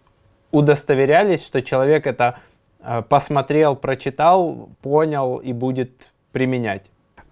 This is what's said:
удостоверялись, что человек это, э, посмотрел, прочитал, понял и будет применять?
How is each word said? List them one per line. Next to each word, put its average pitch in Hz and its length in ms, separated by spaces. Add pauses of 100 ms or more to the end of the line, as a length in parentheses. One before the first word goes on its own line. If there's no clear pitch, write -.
(520)
удостоверялись, 147 920
что - 160
человек 139 460
это, 123 280 (460)
э, 117 280
посмотрел, 147 680
прочитал, 143 920 (140)
понял 143 560
и 127 140
будет 127 600 (200)
применять? 123 500 (500)